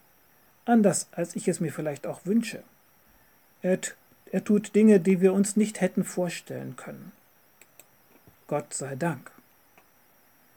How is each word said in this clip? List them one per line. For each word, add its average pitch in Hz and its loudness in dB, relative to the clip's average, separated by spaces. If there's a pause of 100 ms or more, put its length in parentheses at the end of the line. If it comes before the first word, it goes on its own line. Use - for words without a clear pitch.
(680)
Anders, 214 4
als 170 -6
ich 202 -8
es 170 0
mir 156 -4
vielleicht 151 -8
auch 147 -10
wünsche. 220 -2 (1000)
Er 185 0
t-, - -10 (380)
er 190 -4
tut 208 0
Dinge, 208 8
die 185 2
wir 185 4
uns 196 0
nicht 214 0
hätten 185 -2
vorstellen 135 -8
können. 143 -18 (1400)
Gott - -6
sei 139 -10
Dank. 147 -6 (1300)